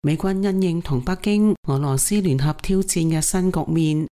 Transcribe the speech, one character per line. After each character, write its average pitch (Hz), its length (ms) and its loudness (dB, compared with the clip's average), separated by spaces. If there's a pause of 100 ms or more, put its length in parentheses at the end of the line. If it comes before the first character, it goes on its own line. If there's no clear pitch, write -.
美 151 140 0
軍 190 260 -2
因 190 200 0
應 170 200 0
同 131 180 -2
北 180 220 -2
京、 208 320 2 (140)
俄 135 100 0
羅 139 180 0
斯 202 240 0
聯 139 220 0
合 151 180 2
挑 190 180 0
戰 190 200 -2 (180)
嘅 156 40 0
新 185 320 0
局 170 160 0
面 156 460 0